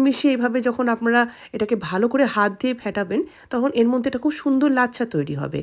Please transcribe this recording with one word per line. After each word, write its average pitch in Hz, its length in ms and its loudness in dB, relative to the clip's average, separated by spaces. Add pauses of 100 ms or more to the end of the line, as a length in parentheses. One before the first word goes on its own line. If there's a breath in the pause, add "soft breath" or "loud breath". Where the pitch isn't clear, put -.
মিশিয়ে 277 280 2
এইভাবে 240 240 0 (100)
যখন 240 260 0
আপনারা 233 260 2 (360 loud breath)
এটাকে 214 180 0 (140)
ভালো 190 240 0
করে 277 120 4 (100)
হাত 208 260 2
দিয়ে 254 220 -2
ফেটাবেন, 202 380 -2 (320 loud breath)
তখন 254 180 0 (100)
এর 233 120 4
মধ্যে 254 180 0
একটা 247 140 -4
খুব 302 180 0
সুন্দর 277 260 2 (100)
লাচ্ছা 247 260 0 (100)
তৈরি 147 280 -2
হবে, 143 200 -6